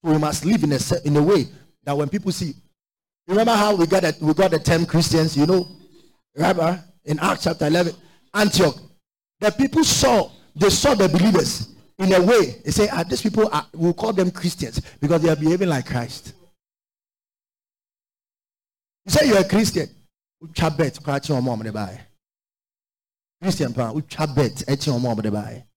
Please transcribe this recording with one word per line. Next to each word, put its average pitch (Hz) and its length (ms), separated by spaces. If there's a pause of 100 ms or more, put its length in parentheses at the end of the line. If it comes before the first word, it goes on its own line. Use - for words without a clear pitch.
We 156 160
must 151 260
live 175 200
in 147 80
a 135 80
se-, - 240
in 147 120
a 147 60
way 160 240 (380)
that 143 120
when 147 120
people 196 240
see, 156 240 (720)
remember 226 260
how 208 220
we 165 100
got 185 160
a, 156 180
we 156 140
got 190 160
the 160 80
term 165 280
Christians, 160 500
you 147 100
know? 180 220 (680)
Remember 170 480 (220)
in 151 160
Acts 185 240
chapter 160 220
eleven, 170 280 (380)
Antioch. 190 440 (640)
The 208 120
people 277 320
saw, 240 460 (260)
they 190 140
saw 269 240
the 196 140
believers 170 600 (300)
in 190 140
a 185 80
way. 185 440
They 151 80
say, 208 180
"Ah, 170 140
these 180 180
people 214 300
are, 151 200
we'll 165 220
call 220 180
them 185 180
Christians 165 500 (200)
because 151 220
they 165 60
are 156 80
behaving 170 320
like 135 180
Christ." 123 460 (2750)
You 185 80
say - 160
you're 208 100
a 185 60
Christian. 190 440 (540)
Utwa 160 340
bet, 143 260
kwa 139 180
chi - 120
omo 127 200
omde 110 200
bai. 104 280 (1400)
Christian 160 320
pa, 113 200
utwa 151 420
bet, 135 320
echi 143 240
omo 120 240
omde 107 180
bai. 110 320 (120)